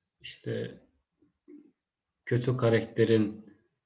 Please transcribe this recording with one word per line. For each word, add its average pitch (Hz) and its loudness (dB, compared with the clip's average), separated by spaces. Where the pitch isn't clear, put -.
işte - -10
kötü 123 0
karakterin 110 2